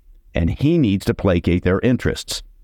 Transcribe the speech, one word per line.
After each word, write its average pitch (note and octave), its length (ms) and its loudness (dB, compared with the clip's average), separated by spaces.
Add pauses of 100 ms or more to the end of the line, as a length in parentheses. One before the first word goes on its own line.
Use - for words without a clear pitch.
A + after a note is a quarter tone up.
(340)
and E2 140 0
he D3 300 0
needs G2+ 280 0
to A#2 80 2
placate F2+ 480 2
their F#2 180 0
interests, - 640 -2 (220)